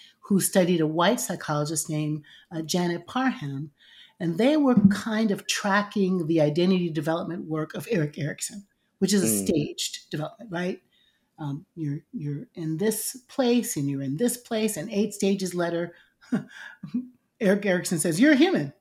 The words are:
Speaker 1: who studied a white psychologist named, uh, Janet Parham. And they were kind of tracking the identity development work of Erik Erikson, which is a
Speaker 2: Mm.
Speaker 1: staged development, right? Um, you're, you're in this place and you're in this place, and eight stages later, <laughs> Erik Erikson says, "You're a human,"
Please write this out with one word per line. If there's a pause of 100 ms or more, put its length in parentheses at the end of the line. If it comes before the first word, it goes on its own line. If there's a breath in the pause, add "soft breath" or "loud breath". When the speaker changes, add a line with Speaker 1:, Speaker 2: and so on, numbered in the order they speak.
(220 soft breath)
Speaker 1:
who
studied
a
white
psychologist
named, (280 loud breath)
uh,
Janet
Parham. (480 soft breath)
And
they
were (140)
kind
of
tracking
the
identity
development
work
of
Erik
Erikson, (340)
which
is
a
Speaker 2:
Mm.
Speaker 1:
staged
development,
right? (560)
Um, (100)
you're, (140)
you're
in
this (100)
place
and
you're
in
this
place,
and
eight
stages
later, (380 soft breath)
<laughs> (1080 loud breath)
Erik
Erikson
says,
"You're
a
human,"